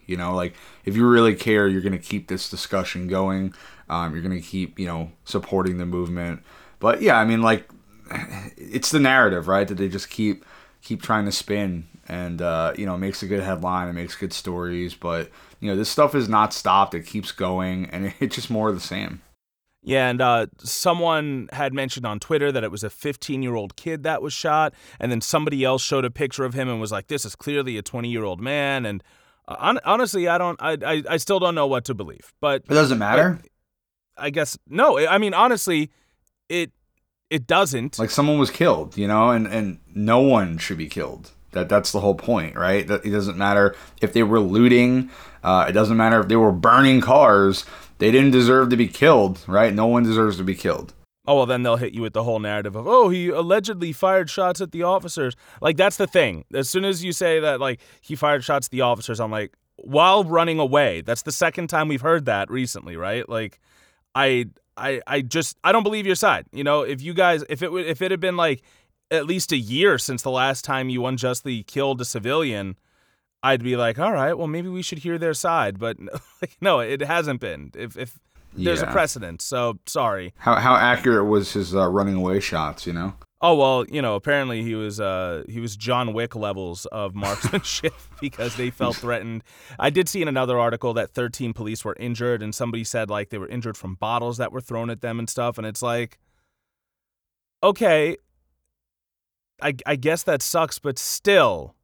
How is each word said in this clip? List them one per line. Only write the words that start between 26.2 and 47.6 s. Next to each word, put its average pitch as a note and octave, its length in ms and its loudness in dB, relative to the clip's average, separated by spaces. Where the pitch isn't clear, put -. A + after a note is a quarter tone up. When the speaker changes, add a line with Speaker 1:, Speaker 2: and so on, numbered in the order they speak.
Speaker 2:
of B2 100 -4
him C3 140 -4
and B2 120 -4
was G#2+ 100 -6
like, G2 160 -6
"This C#3+ 180 -6
is G#2 120 -12
clearly C3+ 420 -4
a G2 40 -6
twenty-year-old A2+ 580 -6
man," C#3 440 -2
and, G2+ 160 -6
uh, - 100 -10
hon-, A3 280 0
honestly, G3+ 420 0
I E3+ 120 2
don't, F3 220 -2
I, D#3+ 120 -2
I, D#3 260 0
I E3 80 0
still G3 200 0
don't F3 160 2
know D3 140 2
what B2+ 160 -2
to C3 100 -6
believe, - 460 -12
but C#3 280 0
Speaker 1:
It C#3+ 60 2
doesn't C3+ 240 6
matter? C#3+ 420 4
Speaker 2:
but - 80 -20
I D3 60 -4
guess, D3 280 -4
no, G#3+ 300 4
I, D#3+ 160 4
I G3+ 40 4
mean, G3+ 160 0
honestly, F#3+ 580 2
it, E3+ 240 -4
it D3 160 -4
doesn't. C#3 520 0
Speaker 1:
Like, A2+ 120 0
someone D3 280 4
was C3+ 120 4
killed, F2 460 2
you G2+ 120 0
know, A2 220 4
and, A2+ 160 2
and G2 320 -4
no A2 260 4
one G2+ 380 4
should E2 200 -8
be D#2 100 -8
killed. - 440 -10
That, F2+ 160 -4
that's G2+ 240 2
the G2+ 80 -2
whole G2 140 4
point, E2 420 -2
right? F#2 300 0
That G2+ 200 -2
it G#2 40 -2
doesn't G2 280 -2
matter G2+ 360 4
if G#2+ 100 0
they A#2 100 4
were A2 180 4
looting. B2 680 6
Uh, F2+ 260 4
it F2+ 40 -2
doesn't G#2+ 240 4
matter A2+ 240 6
if F#2+ 80 0
they A2+ 80 4
were A2 160 6
burning B2 480 6
cars. G#2+ 640 6